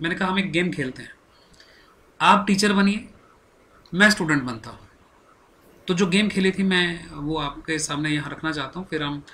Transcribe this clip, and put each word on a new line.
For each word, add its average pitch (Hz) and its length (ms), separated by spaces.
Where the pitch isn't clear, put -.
मैंने 170 120
कहा, 190 140
"हम 190 100
एक 170 140
गेम 175 180
खेलते 127 320
हैं, - 100
आप 190 260
टीचर 202 260
बनिए, 202 360
मैं 208 160
स्टूडेंट 156 320
बनता 120 280
हूँ।" - 100
तो 185 60
जो 190 120
गेम 202 220
खेली 190 220
थी 190 120
मैं, 175 500
वो 151 240
आपके 151 420
सामने 151 320
यहाँ 143 200
रखना 156 220
चाहता 147 280
हूँ, 185 80
फिर 151 140
हम 143 200